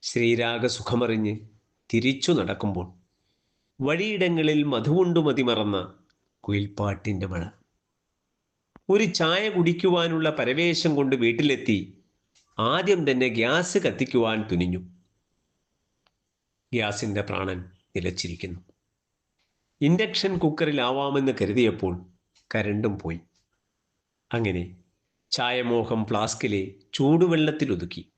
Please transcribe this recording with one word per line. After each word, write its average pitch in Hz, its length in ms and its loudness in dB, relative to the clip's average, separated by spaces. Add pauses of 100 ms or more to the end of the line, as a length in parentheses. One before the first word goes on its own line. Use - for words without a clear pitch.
ശ്രീരാഗസുഖമറിഞ്ഞ് 117 1400 0 (560)
തിരിച്ചു 135 380 2
നടക്കുമ്പോൾ 95 640 -2 (840)
വഴിയിടങ്ങളിൽ 165 800 0
മധുകൊണ്ടു 156 580 2
മതിമറന്ന 113 800 0 (420)
കുയിൽപ്പാട്ടിൻ്റെ 101 840 -4
മഴ. 90 180 -6 (1400)
ഒരു 208 160 4
ചായ 175 440 0
കുടിക്കുവാനുള്ള 170 840 2
പരവേശം 151 640 0
കൊണ്ട് 139 220 2
വീട്ടിലെത്തി 117 840 0 (560)
ആദ്യം 160 520 2
തന്നെ 127 180 2
ഗ്യാസ് 123 500 0
കത്തിക്കുവാൻ 113 640 0
തുനിഞ്ഞു. 90 360 -2 (1900)
ഗ്യാസിൻ്റെ 104 480 -4
പ്രാണൻ 95 500 -6 (260)
നിലച്ചിരിക്കുന്നു. 90 640 -8 (1200)
ഇൻഡക്ഷൻ 185 580 0
കുക്കറിലാവാമെന്ന് 139 920 0 (100)
കരുതിയപ്പോൾ 98 640 0 (480)
കരണ്ടും 104 440 -2
പോയി. 82 220 -8 (1120)
അങ്ങനെ 90 440 -2 (540)
ചായമോഹം 120 760 0
ഫ്ലാസ്കിലെ 104 680 -2 (180)
ചൂടുവെള്ളത്തിലൊതുക്കി. 151 1300 0